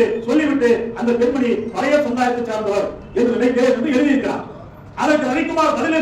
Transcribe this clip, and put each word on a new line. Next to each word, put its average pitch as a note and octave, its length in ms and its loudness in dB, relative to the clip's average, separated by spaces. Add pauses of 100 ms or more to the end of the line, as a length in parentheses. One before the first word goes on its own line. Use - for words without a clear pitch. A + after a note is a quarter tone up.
(280)
சொல்லிவிட்டு C4+ 420 2 (300)
அந்த A#3 200 0
பெண்மணி A#3+ 300 0 (240)
பழைய C#4 220 0 (100)
சமுதாயத்தை A#3+ 400 -2
சார்ந்தவர் G#3 420 -2 (300)
என்று A#3 180 2
நினைக்கிறேன் B3 400 2
என்று D4+ 200 -2
எழுதியிருக்கிறார். B3+ 500 0 (560)
அதற்கு D4 280 2
ரவிக்குமார் D#4 480 0
பதிலே D#4+ 240 0